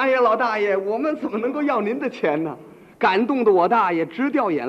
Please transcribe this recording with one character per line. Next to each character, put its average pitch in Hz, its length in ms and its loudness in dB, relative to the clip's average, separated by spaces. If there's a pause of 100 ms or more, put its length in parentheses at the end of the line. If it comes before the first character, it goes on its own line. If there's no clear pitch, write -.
：“哎 262 80 2
呀， 262 100 2
老 226 140 4
大 220 240 0
爷， 202 180 0
我 202 220 -2
们 302 180 -2
怎 - 140 -6
么 202 80 -4
能 240 140 -2
够 294 100 -4
要 277 180 0
您 208 200 -2
的 254 100 -4
钱 156 320 -2
呢？ 156 120 -6 (440)
感 208 260 2
动 254 200 0
的 208 80 6
我 180 160 4
大 208 240 2
爷 165 120 0
直 240 280 -4
掉 240 180 0
眼 131 180 -2